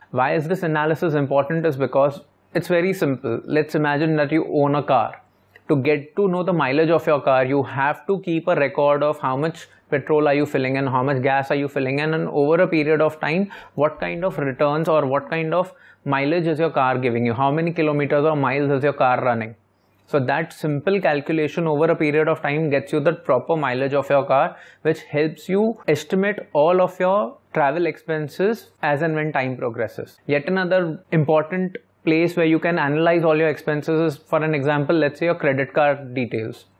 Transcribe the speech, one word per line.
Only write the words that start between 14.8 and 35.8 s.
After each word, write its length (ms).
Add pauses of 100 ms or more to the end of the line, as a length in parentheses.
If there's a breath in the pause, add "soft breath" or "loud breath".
or 180
what 240
kind 220
of 200 (320 loud breath)
mileage 420
is 140
your 100
car 280
giving 280
you, 60
how 180
many 220
kilometers 520
or 120
miles 340
is 140
your 80
car 320
running. 320 (540)
So 100
that 340
simple 480
calculation 640
over 180
a 100
period 340
of 120
time 300
gets 240
you 60
the 120
proper 440
mileage 360
of 160
your 160
car, 320 (240 loud breath)
which 220
helps 480
you 260 (100)
estimate 520 (160)
all 260
of 180
your 380 (160)
travel 320
expenses 840 (100)
as 220
and 120
when 200
time 240
progresses. 580 (100)
Yet 220
another 640
important 640 (300)
place 300
where 100
you 120
can 200
analyze 440
all 140
your 140
expenses 640
is, 40
for 240
an 120
example, 420
let's 220
say 80
your 80
credit 400
card 400